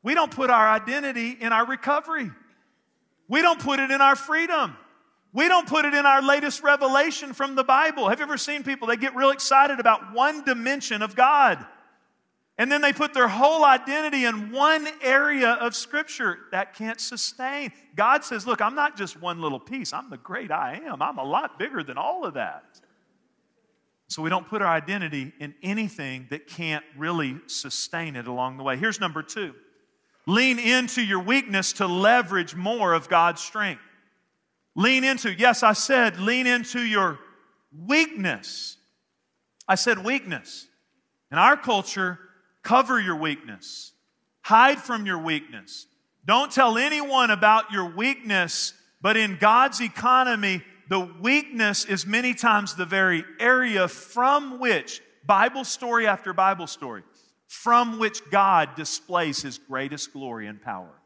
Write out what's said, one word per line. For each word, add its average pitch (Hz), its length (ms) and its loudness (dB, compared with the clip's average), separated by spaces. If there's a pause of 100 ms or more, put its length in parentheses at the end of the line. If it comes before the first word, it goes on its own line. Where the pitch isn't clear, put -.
We 247 120 -2
don't 320 160 0
put 262 200 -2
our 220 180 4
identity 240 600 -2
in 233 220 -4
our 226 140 2
recovery. 285 640 -4 (960)
We 285 160 2
don't 339 160 4
put 269 220 0
it 269 100 0
in 269 100 2
our 277 140 8
freedom. 311 640 -2 (560)
We 294 160 2
don't 349 180 4
put 302 180 2
it 285 100 0
in 285 120 4
our 269 160 6
latest 285 400 2
revelation 285 720 2
from 269 240 -4
the 262 80 0
Bible. 269 440 2
Have 240 120 0
you 294 40 -2
ever 285 140 -4
seen 294 240 -6
people, 262 240 -6
they 233 100 0
get 254 200 -4
real 269 140 4
excited 277 500 4
about 214 320 2
one 285 320 0
dimension 247 580 -2
of 202 140 -4
God, 254 480 4 (920)
and 240 140 -2
then 294 120 2
they 277 100 4
put 294 220 -2
their 254 120 4
whole 285 380 4
identity 269 640 2
in 214 260 -4
one 302 340 2 (160)
area 269 520 2
of 240 200 -4
Scripture? 262 640 -4 (140)
That 196 220 -6
can't 220 260 -10
sustain. 262 720 -8 (240)
God 254 260 2
says, 214 240 -10
"Look, 240 140 -2
I'm 226 160 0
not 294 200 -2
just 190 240 -10
one 170 200 -8
little 147 180 -4
piece. 254 340 -12
I'm 254 160 -10
the 135 100 -16
great - 340 -10
I 175 320 -6
am. 262 180 -8
I'm 147 160 -6
a 131 60 -6
lot 180 340 -4
bigger 196 240 -6
than 135 160 -10
all 294 260 -4
of 165 100 -8
that." 85 460 -10 (1300)
So - 160 -10
we 160 80 -2
don't 185 160 -2
put 214 160 -6
our 175 100 2
identity 156 680 -4
in 147 120 -14 (120)
anything 151 680 -8
that 151 160 -10
can't 156 380 -8 (120)
really 156 520 -4
sustain 160 680 -8
it 120 140 -10
along 127 280 -6
the 135 60 -14
way. 135 140 -2
Here's 202 240 -4
number 160 240 -6
two. 165 320 -10 (720)
Lean 240 300 2
into 240 440 0
your 196 180 -2
weakness 196 540 -2
to 196 120 -2
leverage 185 680 2
more 190 380 0
of 160 140 -2
God's 170 320 2
strength. 196 400 -6 (920)
Lean 254 300 4
into, 254 280 0
yes, 233 300 4
I 214 100 6
said 226 460 2
lean 247 300 0
into 247 320 -2
your 196 400 0 (520)
weakness. 196 1040 -4 (920)
I 190 80 4
said 196 280 0
weakness. 202 600 -6 (640)
In 147 80 -2
our 247 180 6
culture, 190 640 -4 (460)
cover 247 360 2
your 185 140 -2
weakness. 147 760 -8 (500)
Hide 262 380 6
from 214 260 -6
your 185 120 -2
weakness. 151 680 -6 (380)
Don't 247 260 2
tell 240 260 4
anyone 269 540 0
about 214 400 4
your 185 240 -4
weakness, 214 800 -2 (260)
but 214 160 2
in 208 200 0
God's 220 440 4
economy, 226 800 0 (280)
the 185 200 -2 (120)
weakness 240 640 0
is 190 200 -4
many 240 300 0
times 208 400 2
the 180 100 -4
very 180 400 0 (140)
area 233 480 2
from 262 720 -2
which, 226 420 -2 (240)
Bible 254 380 2
story 233 460 -2
after 190 240 -2
Bible 185 340 2
story, 113 380 -12 (440)
from 233 520 0
which 214 280 -4
God 175 460 2
displays 160 680 -4
his 127 160 -10
greatest 135 560 -10
glory 117 360 -12
and 104 120 -16
power. 107 320 -12 (140)